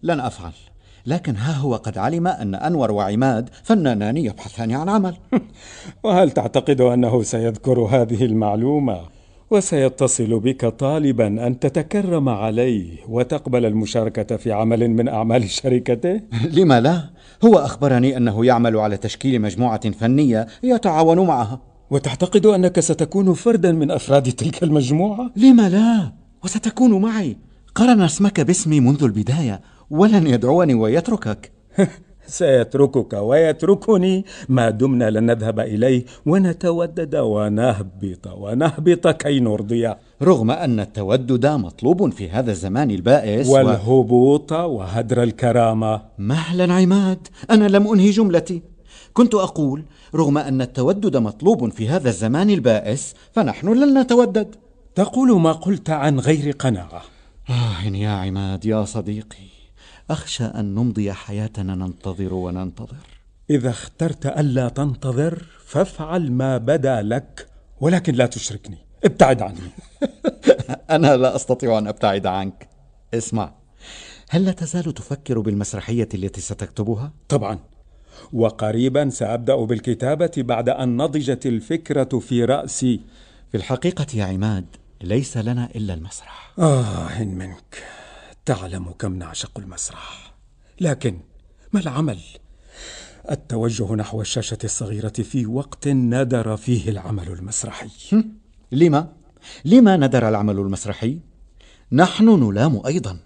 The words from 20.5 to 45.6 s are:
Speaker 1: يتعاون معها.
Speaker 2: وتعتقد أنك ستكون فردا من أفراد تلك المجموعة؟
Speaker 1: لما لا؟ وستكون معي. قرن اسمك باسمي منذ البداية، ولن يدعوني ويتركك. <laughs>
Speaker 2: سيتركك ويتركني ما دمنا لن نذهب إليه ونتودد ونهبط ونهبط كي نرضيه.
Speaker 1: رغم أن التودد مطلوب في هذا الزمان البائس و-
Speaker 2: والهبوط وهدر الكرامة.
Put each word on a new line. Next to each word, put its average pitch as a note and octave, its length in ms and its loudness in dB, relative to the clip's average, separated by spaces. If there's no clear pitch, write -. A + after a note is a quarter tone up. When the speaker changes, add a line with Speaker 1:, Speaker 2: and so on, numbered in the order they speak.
Speaker 1:
يتعاون F#3 640 4
معها. B2+ 340 0
Speaker 2:
وتعتقد C#3+ 560 0
أنك F#3 340 4
ستكون E3+ 540 0
فردا F#3+ 380 2
من D#3+ 180 0
أفراد C3+ 420 2
تلك - 300 -4
المجموعة؟ E3 720 0
Speaker 1:
لما A3+ 320 8
لا؟ G#3 440 2
وستكون A3 560 2
معي. G#3 360 -2
قرن G#3 280 6
اسمك G3 380 2
باسمي D3+ 400 2
منذ C#3+ 240 4
البداية، A2 560 -2
ولن F#3+ 360 4
يدعوني C3 480 4
ويتركك. A#2+ 760 -2
<laughs> - 280 -2
Speaker 2:
سيتركك C3+ 840 2
ويتركني F3+ 1120 2
ما A#2+ 220 2
دمنا A#2+ 400 0
لن A2 160 0
نذهب A2 340 0
إليه A#2+ 440 0
ونتودد E3+ 880 -2
ونهبط G#2 1120 -2
ونهبط D3+ 840 0
كي D3 320 0
نرضيه. A2 580 -2
Speaker 1:
رغم C3+ 280 2
أن C#3 300 -2
التودد A#2+ 680 -2
مطلوب C#3+ 640 0
في F#2 180 -10
هذا A#2 200 -2
الزمان G2+ 400 -2
البائس A2 580 2
و- C3+ 60 6
Speaker 2:
والهبوط B2 960 4
وهدر A#2 720 -2
الكرامة. A2+ 800 0